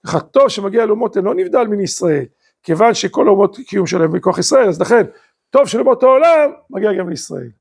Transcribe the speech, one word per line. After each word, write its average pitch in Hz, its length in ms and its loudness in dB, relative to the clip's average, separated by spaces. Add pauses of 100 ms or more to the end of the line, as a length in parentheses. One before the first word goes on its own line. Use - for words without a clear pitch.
אך - 80 -6
הטוב 185 340 2
שמגיע 208 380 -2
לאומות 220 300 -2
אינו 196 160 -2
נבדל 320 340 0
מן 208 140 -4
ישראל, 151 440 -2 (380)
כיוון 208 320 2
שכל - 320 -2
האומות 196 300 2
קיום 196 300 -4
שלהם 165 260 -2
מכוח 180 260 -2
ישראל, 233 300 2
אז 165 120 -4
לכן, 202 220 2 (480)
טוב 277 160 2
של 226 140 -4
אומות 247 220 2
העולם, 294 480 4 (200)
מגיע 202 220 -2
גם 185 160 -4
לישראל. 147 400 -12 (120)